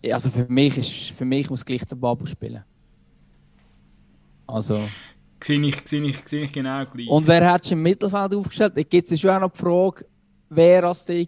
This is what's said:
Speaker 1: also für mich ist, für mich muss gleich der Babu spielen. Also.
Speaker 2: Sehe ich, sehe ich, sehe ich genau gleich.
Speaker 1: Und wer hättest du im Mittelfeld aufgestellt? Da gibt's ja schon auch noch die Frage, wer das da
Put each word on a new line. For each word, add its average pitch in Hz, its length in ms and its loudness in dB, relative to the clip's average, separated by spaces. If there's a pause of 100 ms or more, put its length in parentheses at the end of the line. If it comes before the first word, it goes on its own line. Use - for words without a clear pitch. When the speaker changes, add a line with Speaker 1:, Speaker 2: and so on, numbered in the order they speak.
(100)
Speaker 1:
also 117 180 0
für 123 200 0
mich 135 280 4
ist, - 400 -8
für 131 80 -8
mich 139 240 -2
muss 127 160 -8
gleich 127 200 -6
der - 100 -12
Babu 120 320 -4
spielen. 113 380 -12 (1800)
Also. 107 360 -2 (600)
Speaker 2:
Sehe 147 200 0
ich, 147 240 0
sehe 147 180 -4
ich, 143 220 -2
sehe 147 180 -6
ich 143 100 -8
genau 135 320 -6
gleich. 120 220 -12
Speaker 1:
Und 151 220 4
wer 170 240 4
hättest - 180 -2
du 185 60 0
im 160 80 -2
Mittelfeld 196 500 -2
aufgestellt? 202 400 0
Da 156 80 -2
gibt's 175 300 0
ja 165 40 2
schon 190 140 2
auch 190 120 2
noch 185 100 -2
die - 60 -20
Frage, 180 460 0 (440)
wer 175 340 8
das 175 220 -2
da 175 100 -4 (140)